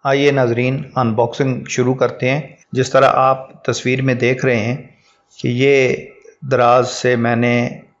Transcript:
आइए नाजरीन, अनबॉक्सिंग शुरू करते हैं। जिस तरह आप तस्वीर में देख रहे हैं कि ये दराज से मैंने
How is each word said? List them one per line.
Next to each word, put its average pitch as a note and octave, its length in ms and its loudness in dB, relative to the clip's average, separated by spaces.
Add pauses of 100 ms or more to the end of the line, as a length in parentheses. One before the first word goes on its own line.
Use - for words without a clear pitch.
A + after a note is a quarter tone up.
आइए C#3 260 2
नाजरीन, B2+ 640 -2
अनबॉक्सिंग B2 680 -2
शुरू B2+ 280 -2
करते B2+ 360 -2
हैं। D3 280 -6 (160)
जिस B2+ 200 -2
तरह C3+ 140 6
आप C3 600 0
तस्वीर B2+ 340 -2
में C3 160 0
देख B2+ 280 0
रहे B2+ 100 2
हैं A#2 420 -6 (420)
कि C3 100 -4
ये C3 640 0 (320)
दराज B2 400 4
से B2 300 -2
मैंने A#2+ 680 -2 (180)